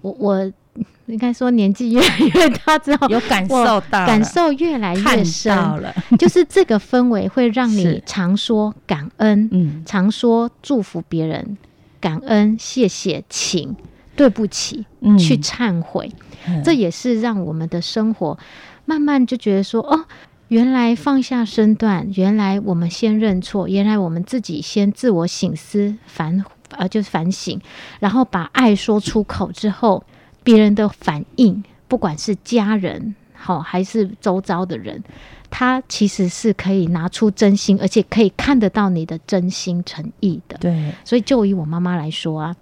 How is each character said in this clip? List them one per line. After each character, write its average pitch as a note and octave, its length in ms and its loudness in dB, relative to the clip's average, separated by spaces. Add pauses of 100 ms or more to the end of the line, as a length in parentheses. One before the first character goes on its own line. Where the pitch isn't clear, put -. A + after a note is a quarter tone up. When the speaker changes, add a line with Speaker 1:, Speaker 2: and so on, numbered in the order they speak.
Speaker 1:
我， G3 180 -10
我 G3 340 0 (540)
应 A3+ 120 -8
该 A#3+ 140 0
说 B3 180 -2
年 G#3 220 2
纪 A3+ 200 -2
越 B3 80 4
来 F4+ 180 2
越 D#4 320 4
大 D#4 280 0
之 C#4+ 180 0
后， C#4 120 0
Speaker 2:
有 A3+ 140 2
感 F#3+ 260 -2
受 A#3+ 160 2
到 A#3 100 4
了。 - 20 -
Speaker 1:
我 F#3+ 300 0
感 A3 180 4
受 E4 280 0
越 D4 260 -2
来 F#3+ 160 -2
越 G3+ 300 2
深。 E3+ 300 -2
Speaker 2:
看 F3+ 100 2
到 D#3 140 0
了。 - 160 -10 (240)
Speaker 1:
就 E4+ 100 6
是 F4+ 160 4
这 G4 220 2
个 A3 120 2
氛 B3 300 2
围 G3 200 0
会 A#3+ 200 2
让 A#3+ 200 0
你 G#3 140 2
Speaker 2:
是。 F3 240 0
Speaker 1:
常 F#3+ 300 0
说 G#3+ 360 0 (140)
感 D#3 300 -4
恩， G#3+ 340 4
Speaker 2:
嗯。 D#3+ 340 0
Speaker 1:
常 G3 260 0
说 A#3 380 2 (140)
祝 C4+ 180 0
福 F3 280 -8
别 D#3+ 180 -2
人， D#3+ 320 -6 (420)
感 D#3+ 240 -2
恩、 G#3+ 360 2
谢 - 260 0
谢、 F3 420 -4
请、 - 460 -6 (400)
对 C#4+ 140 6
不 G#3 180 0
起， - 400 -8 (140)
Speaker 2:
嗯。 G#3 180 6
Speaker 1:
去 F3 180 4
忏 F3 460 -2
悔。 - 280 -8 (380)
Speaker 2:
嗯。 E3 160 -2
Speaker 1:
这 E4 80 4
也 A3 180 2
是 A#3 300 -2
让 G#3+ 240 -2
我 D#3 80 -6
们 D#3+ 160 -6
的 F3 140 -4
生 A3 320 -2
活 D#3+ 240 -6 (480)
慢 D4+ 140 -2
慢 C#4+ 260 2
就 B3+ 100 -4
觉 G3+ 200 0
得 G3 60 0
说， A3+ 200 -4
哦， D4+ 220 0 (440)
原 A#3+ 220 4
来 A#3+ 240 2
放 C4+ 260 0
下 B3 240 -2
身 G#3+ 300 2
段， G3 400 -2
原 F#3+ 220 2
来 G3 240 0
我 G#3 120 -4
们 E3+ 160 -2
先 G#3+ 300 0
认 G#3 220 0
错， F3+ 280 -6
原 G3 160 0
来 G#3+ 140 2
我 F#3 100 -2
们 E3 160 -4
自 B3+ 160 -6
己 D#3+ 220 -8
先 G3+ 280 0
自 B3 200 0
我 E3+ 160 2
省 E3+ 300 -4
思， G#3 380 -4 (120)
反-， E3+ 360 -4 (360)
呃， F#3 100 -2
就 G#3+ 140 -2
是 G3 80 -8
反 E3 200 -2
省， - 300 -6 (380)
然 G3+ 120 0
后 B3+ 140 2
把 F3 280 -6
爱 A#3+ 220 4
说 G#3 240 0
出 G#3+ 260 -2
口 - 280 -6
之 G#3+ 160 -4
后， G3 340 0 (400)
别 A#3 140 6
人 G#3+ 180 6
的 G#3 140 0
反 D3+ 340 -6 (140)
应， G#3 260 4 (240)
不 B3+ 120 -2
管 D#3 180 -2
是 G#3 200 -4
家 A3 380 0
人， F#3+ 400 -6 (200)
好， E3+ 260 -6
还 F3+ 240 -4
是 G3 260 -2 (120)
周 F#3+ 180 -2
遭 F#3 240 -4
的 E3+ 140 -8
人， - 260 -12 (460)
他 B3+ 380 -2
其 - 180 0
实 F#3+ 200 0
是 G3+ 280 0
可 - 180 -4
以 F#3+ 140 2
拿 E3+ 220 -2
出 G#3+ 220 0
真 G3+ 240 4
心， G3+ 260 2
而 F#3+ 60 -2
且 G3 180 2
可 - 180 2
以 G3 80 4
看 - 280 2
得 G#3 120 2
到 G3+ 180 0
你 E3+ 160 -2
的 E3 220 -10
真 F3+ 240 0
心 F3 340 -4
诚 - 260 -12 (100)
意 F#3 280 -2
的。 - 100 -16
Speaker 2:
对。 D#3+ 340 -2 (120)
Speaker 1:
所 A#3+ 120 0
以 B3 40 4
就 A3+ 240 2
以 G3 80 2
我 E3+ 140 -2
妈 D#3+ 120 -4
妈 F3+ 180 -2
来 D#3 140 -4
说 D#3 300 -6
啊 E3 220 -8